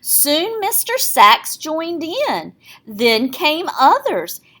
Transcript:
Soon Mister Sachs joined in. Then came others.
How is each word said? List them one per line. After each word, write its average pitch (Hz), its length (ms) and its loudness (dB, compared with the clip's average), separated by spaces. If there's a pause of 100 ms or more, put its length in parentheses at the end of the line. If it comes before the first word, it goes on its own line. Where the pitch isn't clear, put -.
Soon 339 600 0
Mister 453 380 -4
Sachs - 580 4
joined 320 460 -6
in. 311 520 -6 (320)
Then 226 440 0
came 311 380 -2 (100)
others. 302 640 2 (200)